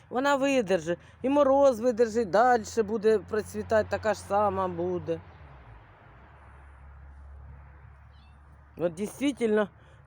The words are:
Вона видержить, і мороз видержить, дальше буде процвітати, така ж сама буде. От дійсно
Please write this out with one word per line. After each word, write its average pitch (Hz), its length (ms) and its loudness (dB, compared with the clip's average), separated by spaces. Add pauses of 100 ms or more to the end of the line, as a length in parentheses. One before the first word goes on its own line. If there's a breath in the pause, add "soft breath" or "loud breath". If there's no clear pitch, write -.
Вона 277 280 0
видержить, 190 640 0 (240 loud breath)
і 247 60 -2
мороз 277 520 4
видержить, 226 500 0
дальше 226 520 2
буде 214 360 0
процвітати, 214 720 -2
така 202 240 -2
ж - 60 -8
сама 196 480 -2
буде. 170 520 -6 (3500)
От 170 180 -2
дійсно 214 720 -2 (380 soft breath)